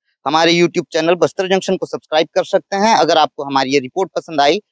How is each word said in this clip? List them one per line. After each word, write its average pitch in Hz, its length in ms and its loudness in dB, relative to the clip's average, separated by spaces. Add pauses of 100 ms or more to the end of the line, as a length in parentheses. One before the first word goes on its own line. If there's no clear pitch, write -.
(260)
हमारे 160 260 2
YouTube 170 400 0
चैनल 165 220 2
बस्तर 175 340 -2
जंक्शन 190 280 0
को 160 100 -8
सब्सक्राइब 156 480 -4
कर 180 100 0
सकते 196 320 -4
हैं। 214 200 2
अगर 160 220 2
आपको 151 260 0
हमारी 135 260 -2
ये 139 80 2
रिपोर्ट 151 380 -4
पसंद 165 240 -6
आई 160 320 2